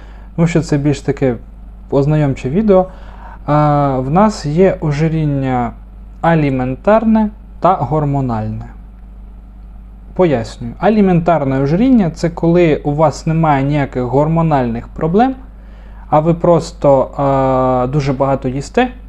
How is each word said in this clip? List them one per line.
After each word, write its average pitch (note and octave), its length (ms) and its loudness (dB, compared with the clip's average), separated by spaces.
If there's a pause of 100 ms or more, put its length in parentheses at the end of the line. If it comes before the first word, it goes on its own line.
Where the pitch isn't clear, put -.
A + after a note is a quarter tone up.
(360)
тому E3 120 2
що E3 140 0
це - 160 -2
більш C#3+ 240 0
таке C3 340 -2 (560)
ознайомче C#3 580 0
відео. F#3+ 360 2 (600)
А, D3 540 2
в C3 100 -4
нас G#3 360 2
є E3+ 360 2
ожиріння C#3+ 920 -2 (500)
аліментарне E3 1080 2 (300)
та F3+ 140 4
гормональне. B2+ 920 -2 (1500)
Пояснюю. A#2+ 680 -2
Аліментарне E3+ 840 2
ожиріння — F#3 520 2
це E3+ 160 -4
коли E3+ 460 2
у D3 180 -4
вас D3+ 340 0
немає D#3 360 2
ніяких C#3 400 -2
гормональних C3+ 840 0
проблем, A#3+ 480 0 (720)
а D3+ 100 4
ви E3 140 2
просто, D#3+ 840 2
а, C3 680 2
дуже C#3 260 -2
багато C3+ 360 -2
їсте C#3+ 380 -2 (220)